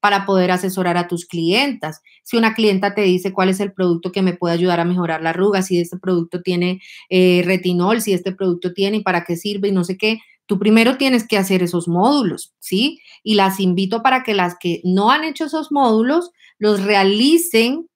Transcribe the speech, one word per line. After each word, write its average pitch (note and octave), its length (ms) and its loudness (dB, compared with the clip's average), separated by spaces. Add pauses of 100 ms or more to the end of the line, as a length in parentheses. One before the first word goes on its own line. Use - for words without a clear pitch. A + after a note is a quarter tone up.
para G3+ 260 2
poder F#3+ 240 2
asesorar F#3 460 -2
a F3 100 -2
tus F3 180 -8
clientas. F3 760 -4 (220)
Si - 120 -4
una A3 180 0
clienta G3+ 400 0
te G#3+ 80 -2
dice F#3 300 0
cuál F#3+ 160 0
es F#3+ 120 -2
el F#3+ 120 -4
producto F3+ 380 -2
que G3 100 -4
me F#3 140 0
puede F3 200 -2
ayudar F3 260 0
a E3+ 40 0
mejorar E3+ 380 -2
la E3 80 -2
arruga, F#3+ 320 0
si F#3 160 -2
este F3 200 -4
producto F3+ 440 -4
tiene, F3+ 380 -2 (280)
eh, F3+ 380 4
retinol, F#3 560 0
si G#3+ 100 -2
este F#3 200 -2
producto F3+ 420 -4
tiene G3+ 240 -2
y G#3 40 -6
para F3 220 -2
qué F3 120 -4
sirve G3+ 320 -4
y G3 40 0
no F3+ 120 0
sé F#3 120 -6
qué, G#3+ 220 -2 (260)
tú G3 140 -2
primero A3+ 400 4
tienes B3+ 280 0
que G#3+ 120 0
hacer F#3+ 240 0
esos F3 240 -2
módulos, G3+ 720 0
¿sí? B3+ 400 -2 (240)
Y G#3+ 140 0
las F#3+ 240 2
invito F#3+ 420 0
para B3+ 220 2
que A3 100 -2
las F3+ 240 -2
que E3+ 240 -4
no G3 300 2
han D4+ 100 2
hecho D#4+ 220 -6
esos D#4 260 -6
módulos, C#4 600 2 (260)
los G#3 240 0
realicen A#3 1120 2